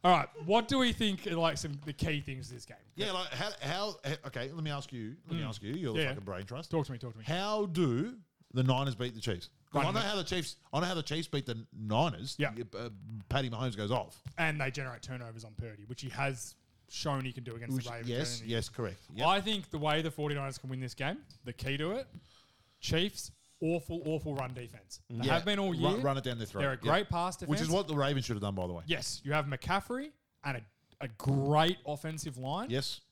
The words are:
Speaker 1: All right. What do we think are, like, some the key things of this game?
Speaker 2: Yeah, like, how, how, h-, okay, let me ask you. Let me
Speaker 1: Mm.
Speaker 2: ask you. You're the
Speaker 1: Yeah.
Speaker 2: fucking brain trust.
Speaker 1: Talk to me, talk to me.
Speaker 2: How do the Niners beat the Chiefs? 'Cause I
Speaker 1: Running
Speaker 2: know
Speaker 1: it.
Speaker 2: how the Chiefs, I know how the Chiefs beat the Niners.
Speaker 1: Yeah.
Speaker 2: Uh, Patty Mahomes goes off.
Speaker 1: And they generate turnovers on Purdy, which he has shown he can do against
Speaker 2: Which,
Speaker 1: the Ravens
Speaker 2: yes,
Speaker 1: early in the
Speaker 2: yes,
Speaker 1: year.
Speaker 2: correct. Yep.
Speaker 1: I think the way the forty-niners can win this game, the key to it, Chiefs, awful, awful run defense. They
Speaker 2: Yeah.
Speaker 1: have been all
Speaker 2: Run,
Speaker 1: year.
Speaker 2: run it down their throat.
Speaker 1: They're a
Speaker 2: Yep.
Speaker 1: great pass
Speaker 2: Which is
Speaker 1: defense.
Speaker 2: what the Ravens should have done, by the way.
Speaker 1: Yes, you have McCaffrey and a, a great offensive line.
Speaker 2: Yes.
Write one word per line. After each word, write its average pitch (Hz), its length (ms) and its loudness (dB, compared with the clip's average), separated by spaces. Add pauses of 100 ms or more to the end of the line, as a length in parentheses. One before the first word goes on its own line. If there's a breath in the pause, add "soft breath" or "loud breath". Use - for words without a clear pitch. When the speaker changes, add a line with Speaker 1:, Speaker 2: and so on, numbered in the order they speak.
Speaker 1:
All 180 140 8
right. 139 100 4 (200)
What 220 200 6
do 269 120 2
we 247 160 6
think 208 320 0
are, 170 100 -2
like, 160 220 4
some 147 260 -4
the 151 80 -6
key 151 300 0
things 135 260 -8
of 127 80 -12
this 117 80 -14
game? - 140 -18 (180)
Speaker 2:
Yeah, 202 160 -2
like, 180 160 -2
how, 151 220 -4 (100)
how, 190 340 -2 (100)
h-, 143 120 -2 (120)
okay, 131 260 -4
let 160 100 -4
me 156 60 -2
ask 139 240 -6
you. 117 200 -6 (140)
Let 165 80 -2
me 160 80 -2
Speaker 1:
Mm. 110 40 -4
Speaker 2:
ask 107 140 -8
you. 107 120 -4
You're 160 180 -2
the 160 80 2
Speaker 1:
Yeah. 147 80 2
Speaker 2:
fucking 127 160 -6
brain 95 220 -6
trust. 139 240 -10
Speaker 1:
Talk 160 160 2
to - 60 -8
me, 120 40 -6
talk 117 160 -10
to 107 60 -14
me. 110 80 -14
Speaker 2:
How 208 400 0
do 165 480 4 (400)
the 127 80 4
Niners 131 320 4
beat 123 200 -2
the 110 60 -10
Chiefs? 92 300 -2 (200)
'Cause - 100 2
I 139 40 4
Speaker 1:
Running 185 100 2
Speaker 2:
know 220 60 4
Speaker 1:
it. 220 100 2
Speaker 2:
how 214 60 0
the 185 80 0
Chiefs, 180 320 -2 (160 soft breath)
I 143 80 2
know 175 60 2
how 185 80 0
the 165 80 -2
Chiefs 147 260 -2
beat 139 160 -2
the 113 220 -4 (120)
Niners. 123 600 2
Speaker 1:
Yeah. 139 140 2 (240)
Speaker 2:
Uh, 117 120 -6 (400)
Patty 135 220 2
Mahomes 117 260 -2
goes 104 140 0
off. - 320 0 (160)
Speaker 1:
And 156 200 2
they 135 120 0
generate 127 320 -8
turnovers 117 420 -10
on 107 140 -16
Purdy, 104 260 -10
which 120 160 -12
he 135 80 -6
has 135 460 -4 (340)
shown 139 380 -2
he 127 60 -6
can 120 120 -10
do 117 120 -10
against 117 200 -2
Speaker 2:
Which, 123 80 0
Speaker 1:
the 120 80 -6
Ravens 117 160 -6
Speaker 2:
yes, 120 100 0
Speaker 1:
early 120 260 -2
in - 40 -6
the 117 60 0
Speaker 2:
yes, 113 160 2
Speaker 1:
year. - 40 -20
Speaker 2:
correct. 98 260 -4 (160)
Yep. 135 100 2
Speaker 1:
I 190 160 6
think 208 280 -2
the 160 80 -4
way 151 220 4
the 160 100 0
forty-niners 143 460 -2
can 131 140 -10
win 131 100 -4
this 127 140 -6
game, 160 240 -2 (260)
the 123 80 -8
key 135 240 -2
to 156 160 0
it, 254 140 -4 (720 soft breath)
Chiefs, 175 500 2 (320)
awful, 165 440 0
awful 156 280 0
run 131 180 -4
defense. 120 560 -12
They 117 180 -2
Speaker 2:
Yeah. 139 80 8
Speaker 1:
have 170 120 4
been 202 140 4
all 196 100 4
Speaker 2:
Run, 165 100 0
Speaker 1:
year. 214 200 4
Speaker 2:
run 139 180 4
it 131 60 -6
down 123 120 -2
their 113 120 -4
throat. 98 140 -2
Speaker 1:
They're 139 100 4
a - 20 0
Speaker 2:
Yep. 117 80 -8
Speaker 1:
great 160 260 4
pass 175 320 0
Speaker 2:
Which 151 200 0
is 160 80 2
Speaker 1:
defense. - 20 2
Speaker 2:
what 185 180 4
the 156 60 -2
Ravens 139 320 4
should 117 80 0
have 101 80 -2
done, 101 140 0
by 92 100 0
the 87 80 -2
way. 85 120 -8
Speaker 1:
Yes, 135 380 -2
you 139 80 -2
have 151 140 2
McCaffrey 196 640 -2 (340)
and 139 140 -2
a, - 460 -14
a 127 40 -4
great 143 800 4
offensive 151 520 -6
line. 156 320 -4
Speaker 2:
Yes. 135 300 -2 (120)